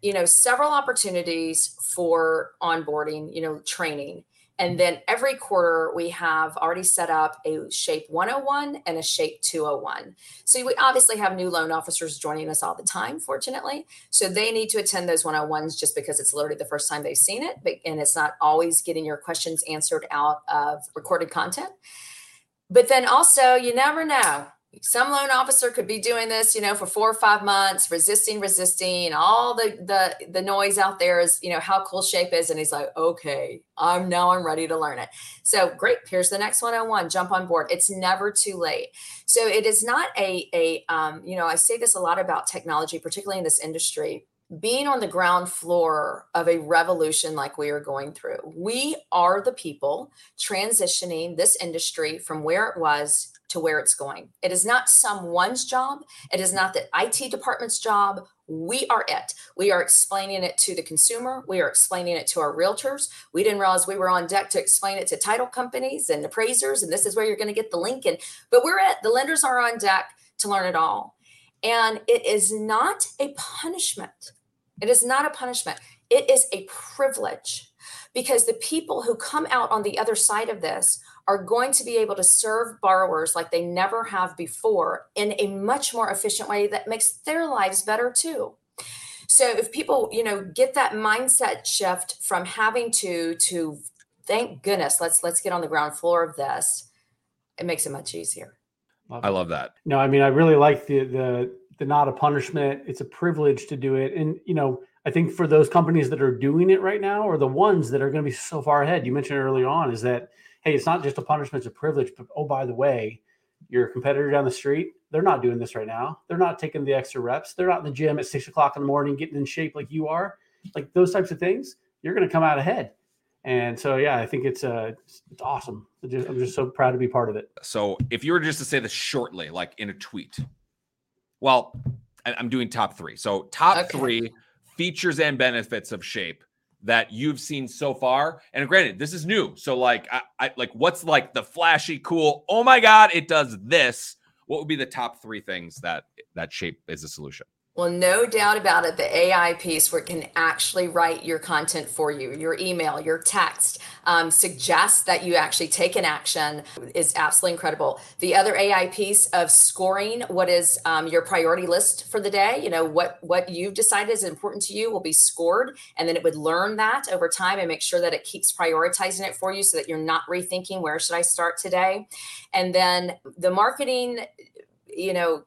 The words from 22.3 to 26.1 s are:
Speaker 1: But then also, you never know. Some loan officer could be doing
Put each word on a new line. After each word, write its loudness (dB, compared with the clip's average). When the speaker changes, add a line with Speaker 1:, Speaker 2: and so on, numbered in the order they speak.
Speaker 1:
But 8
then 4
also, 8
you 2
never 2
know. 2
Some 0
loan 0
officer 4
could -4
be -4
doing -2